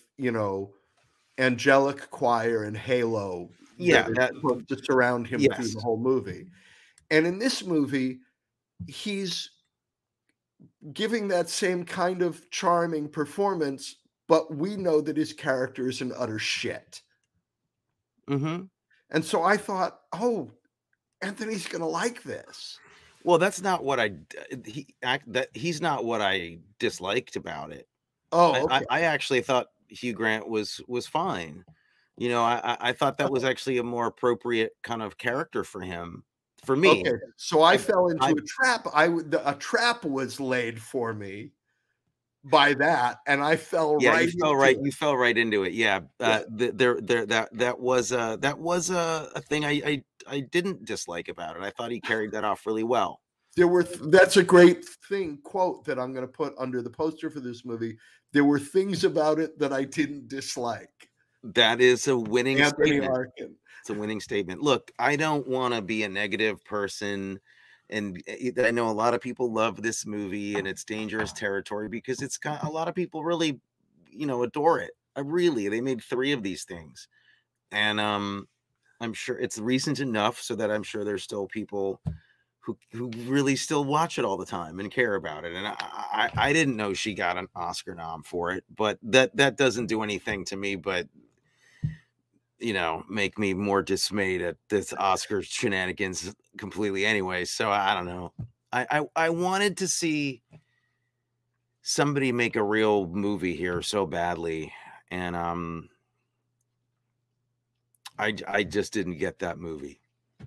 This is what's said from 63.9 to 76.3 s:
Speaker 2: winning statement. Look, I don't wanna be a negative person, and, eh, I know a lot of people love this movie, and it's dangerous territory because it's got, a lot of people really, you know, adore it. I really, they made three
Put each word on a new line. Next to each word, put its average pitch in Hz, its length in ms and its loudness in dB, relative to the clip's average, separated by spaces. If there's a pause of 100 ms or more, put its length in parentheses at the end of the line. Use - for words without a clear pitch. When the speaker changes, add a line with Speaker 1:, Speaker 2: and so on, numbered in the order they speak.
Speaker 2:
winning 104 280 -4
statement. 92 400 -4
Look, 143 380 2
I 135 160 4
don't 147 320 0
wanna 123 340 0
be 107 220 -2
a 104 60 -2
negative 104 540 -2
person, 98 760 -4 (500)
and, 101 380 -6
eh, 123 320 -6
I 123 120 4
know 117 180 2
a - 20 2
lot 113 220 2
of 117 80 0
people 123 300 -4
love 110 300 0
this 110 240 -4
movie, 104 520 -6
and 95 100 -4
it's 92 160 -8
dangerous 107 500 -6
territory 104 560 -6
because 120 320 -8
it's 139 160 -8
got, 151 260 -8
a 156 60 -4
lot 160 180 -4
of 170 80 -6
people 160 280 -6
really, 160 360 0 (520)
you 147 160 -8
know, 123 160 0
adore 147 360 2
it. - 120 -8 (240)
I 139 60 -4
really, 143 480 2
they 113 120 0
made 131 220 -2
three 131 300 0